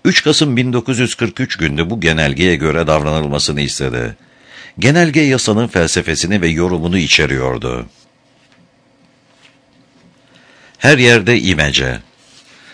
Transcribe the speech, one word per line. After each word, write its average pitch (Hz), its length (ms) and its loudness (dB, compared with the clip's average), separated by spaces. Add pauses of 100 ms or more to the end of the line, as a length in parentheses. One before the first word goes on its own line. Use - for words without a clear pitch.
Üç - 180 0
Kasım 139 340 0
bin 127 160 -2
dokuz 120 260 -2
yüz 123 160 -2
kırk 104 240 -4
üç 131 160 -6
günde 80 340 -2
bu - 120 -6
genelgeye 80 540 2
göre 78 320 0
davranılmasını 76 760 0
istedi. 62 560 -6 (640)
Genelge 156 420 4
yasanın 120 460 2
felsefesini 85 760 -2
ve 82 60 2
yorumunu 87 500 0
içeriyordu. 64 880 -2 (3000)
Her 143 200 4
yerde 120 420 4
imece. 69 600 0 (760)